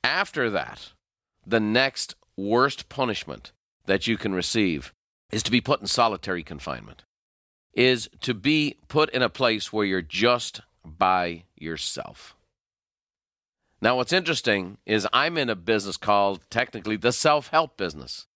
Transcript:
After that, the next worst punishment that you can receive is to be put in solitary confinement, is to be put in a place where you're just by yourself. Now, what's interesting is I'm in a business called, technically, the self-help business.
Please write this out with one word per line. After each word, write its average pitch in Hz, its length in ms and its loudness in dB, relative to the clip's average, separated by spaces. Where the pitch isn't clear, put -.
After 143 460 0
that, 85 420 -6
the 110 160 2
next 120 540 0
worst 120 540 0
punishment 110 640 -6
that 95 200 0
you 113 120 2
can 98 180 -4
receive 90 560 0
is 107 120 -2
to - 80 -2
be 120 100 2
put 139 180 0
in 202 80 -8
solitary 98 560 0
confinement, 67 640 -12
is 123 360 2
to 127 140 -4
be 147 420 0
put 151 220 2
in 127 100 0
a 117 80 2
place 113 420 0
where 107 140 2
you're 95 160 0
just 110 580 2
by 87 600 0
yourself. - 800 -8
Now, 117 160 4
what's 127 160 0
interesting 120 760 0
is 104 280 0
I'm 160 240 2
in 135 120 0
a 110 60 0
business 98 400 -2
called, 101 540 2
technically, 110 480 -2
the 120 160 2
self-help 151 640 0
business. 76 580 -8